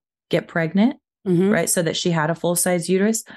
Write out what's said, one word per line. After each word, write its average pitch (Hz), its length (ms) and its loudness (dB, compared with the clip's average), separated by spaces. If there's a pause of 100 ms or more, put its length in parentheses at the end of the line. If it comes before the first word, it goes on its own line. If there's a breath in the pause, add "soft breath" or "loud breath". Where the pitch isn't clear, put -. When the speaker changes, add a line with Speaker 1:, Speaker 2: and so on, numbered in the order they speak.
(300)
Speaker 1:
get 160 180 -2
pregnant, 185 500 0 (280)
Speaker 2:
Mm-hmm. 185 240 2
Speaker 1:
right? 170 200 0
So - 120 0
that 160 160 -2
she 180 140 -2
had 160 180 0
a 165 60 -2
full 170 200 -2
size 180 340 -2
uterus. 196 340 0 (140 loud breath)